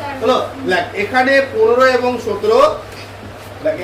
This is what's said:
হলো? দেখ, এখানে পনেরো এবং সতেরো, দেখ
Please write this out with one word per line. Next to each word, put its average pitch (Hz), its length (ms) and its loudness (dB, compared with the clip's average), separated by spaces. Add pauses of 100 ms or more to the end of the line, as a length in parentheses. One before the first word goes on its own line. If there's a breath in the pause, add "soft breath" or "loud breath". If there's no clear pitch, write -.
(200)
হলো? 240 160 2 (340)
দেখ, 175 140 2 (180)
এখানে 254 300 2 (220)
পনেরো 233 300 4 (140)
এবং 247 140 0 (140)
সতেরো, 214 340 2 (1040)
দেখ 156 180 0